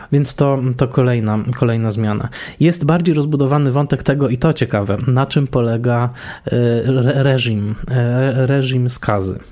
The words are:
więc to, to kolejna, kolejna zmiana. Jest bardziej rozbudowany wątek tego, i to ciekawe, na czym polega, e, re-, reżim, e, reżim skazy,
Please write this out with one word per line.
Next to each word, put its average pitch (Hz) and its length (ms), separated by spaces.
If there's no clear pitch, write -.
więc 143 240
to, 139 240
to 131 100
kolejna, 120 520
kolejna 113 340
zmiana. 107 380
Jest 170 260
bardziej 165 300
rozbudowany 143 560
wątek 143 320
tego, 139 260
i 127 80
to 156 160
ciekawe, 104 440
na 127 180
czym 139 220
polega, 120 640
e, - 60
re-, 131 380
reżim, 113 520
e, 127 560
reżim 127 420
skazy, 101 500